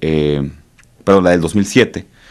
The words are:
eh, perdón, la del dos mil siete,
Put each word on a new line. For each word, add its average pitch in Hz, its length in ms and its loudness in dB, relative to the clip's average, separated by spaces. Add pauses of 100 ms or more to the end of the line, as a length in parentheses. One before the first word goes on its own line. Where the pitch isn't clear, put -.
eh, 73 500 -2 (520)
perdón, 98 220 2
la 90 40 4
del 90 120 2
dos 82 120 -4
mil 101 140 0
siete, - 400 0 (240)